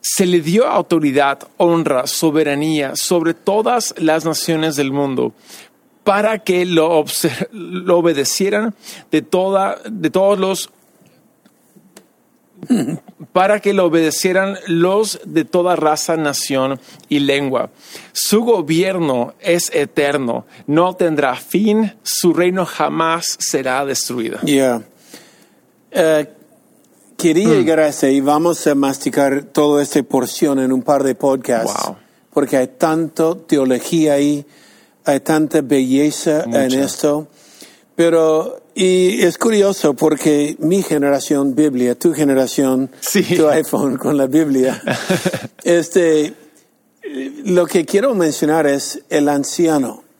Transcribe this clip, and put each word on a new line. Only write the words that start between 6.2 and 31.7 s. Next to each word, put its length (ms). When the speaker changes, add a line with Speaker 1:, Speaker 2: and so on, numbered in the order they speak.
Speaker 1:
que 260
lo 340
obse-, 540
lo 460
obedecieran 760
de 100
toda, 560
de 200
todos 300
los, 300
para 260
que 140
lo 120
obedecieran 720
los 580
de 200
toda 300
raza, 420
nación 640
y 100
lengua. 520
Su 300
gobierno 960
es 340
eterno, 720
no 280
tendrá 400
fin, 580
su 300
reino 320
jamás 600
será 460
destruido. 560
Speaker 2:
Yeah. 400
Eh, 360
quería 320
Speaker 1:
Hmm. 40
Speaker 2:
llegar 260
a 100
ese 240
y 80
vamos 460
a 80
masticar 760
toda 320
esta 200
porción 560
en 120
un 120
par 200
de 120
podcasts, 720